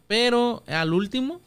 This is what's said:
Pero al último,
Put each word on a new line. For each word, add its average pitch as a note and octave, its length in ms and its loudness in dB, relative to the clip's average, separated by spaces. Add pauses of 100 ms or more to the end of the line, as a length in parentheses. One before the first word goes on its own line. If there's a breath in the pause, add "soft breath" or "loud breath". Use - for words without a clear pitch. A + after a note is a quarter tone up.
Pero A#3+ 600 2
al D#3+ 260 -2
último, B3+ 540 -2